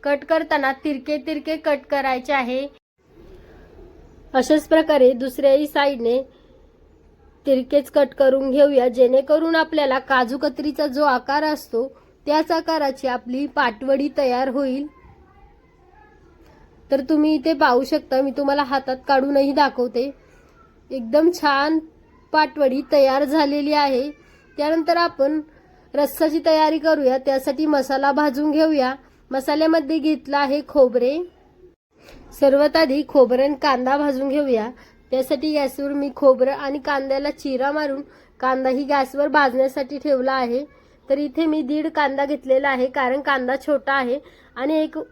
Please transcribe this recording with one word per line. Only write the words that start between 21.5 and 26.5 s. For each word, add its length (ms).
पाटवडी 480
तयार 320
झालेली 480
आहे. 380
त्यानंतर 400
आपण 440
रस्साची 520
तयारी 320